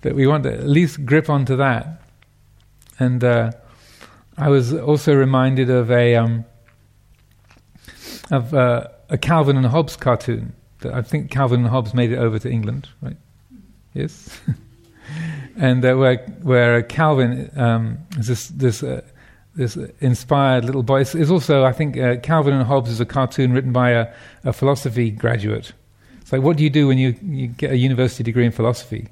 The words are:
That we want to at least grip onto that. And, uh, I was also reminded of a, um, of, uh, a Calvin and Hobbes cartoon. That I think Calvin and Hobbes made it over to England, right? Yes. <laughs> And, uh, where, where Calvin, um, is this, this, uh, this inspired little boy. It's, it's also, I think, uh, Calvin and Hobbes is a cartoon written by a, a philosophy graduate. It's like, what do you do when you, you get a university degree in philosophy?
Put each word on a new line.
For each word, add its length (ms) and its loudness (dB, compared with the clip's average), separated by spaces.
That 120 -4
we 140 2
want 160 2
to 100 -4
at 140 -6
least 400 2
grip 200 2
onto 280 0
that. 480 -2
And, 240 0
uh, 280 2
I 120 0
was 220 2
also 440 2
reminded 560 2
of 180 2
a, 260 4
um, 300 0
of, 240 -2
uh, 360 0
a 80 -4
Calvin 400 2
and 80 2
Hobbes 320 0
cartoon. 560 -4
That 120 -8
I 80 -4
think 300 -6
Calvin 300 2
and 80 2
Hobbes 240 -2
made 180 2
it 60 -2
over 220 0
to 100 -8
England, 380 -6
right? 160 -12
Yes. 520 -10
<laughs> 40 -6
And, 240 2
uh, 120 4
where, 220 4
where 400 4
Calvin, 720 0
um, 420 0
is 120 -4
this, 220 -4
this, 340 -2
uh, 180 -8
this 200 -4
inspired 640 2
little 180 -2
boy. 180 2
It's, 140 -2
it's 160 2
also, 320 2
I 80 4
think, 260 -4
uh, 200 0
Calvin 360 0
and 100 2
Hobbes 280 0
is 80 -6
a 80 0
cartoon 460 0
written 180 0
by 180 2
a, 240 0
a 100 -2
philosophy 560 0
graduate. 640 -4
It's 100 -10
like, 120 0
what 140 2
do 60 2
you 60 4
do 180 2
when 120 4
you, 240 0
you 240 -6
get 240 -6
a 60 0
university 440 0
degree 240 0
in 60 2
philosophy? 600 -4